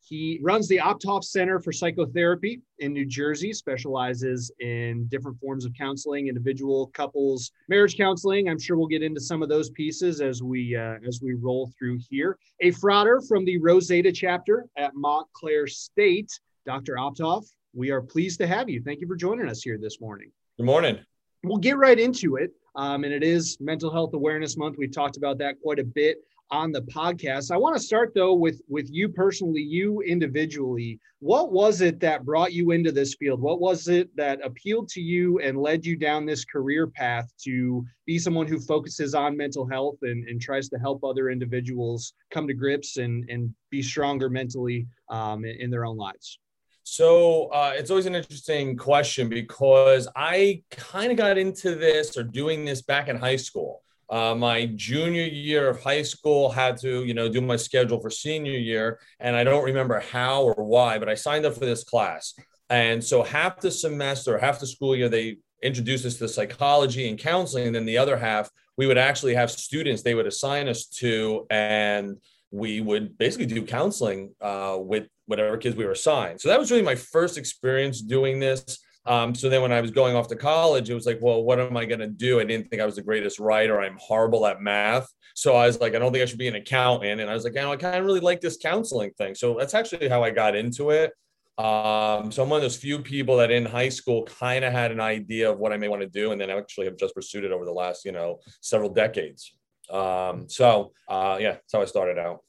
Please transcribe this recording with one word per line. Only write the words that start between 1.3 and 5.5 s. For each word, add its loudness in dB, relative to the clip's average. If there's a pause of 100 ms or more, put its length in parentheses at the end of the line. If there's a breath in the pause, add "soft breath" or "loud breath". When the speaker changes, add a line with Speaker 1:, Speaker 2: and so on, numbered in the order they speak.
Speaker 1:
for -6
Psychotherapy 0 (160)
in -4
New -2
Jersey, -4
specializes -4
in -4
different -8
forms -8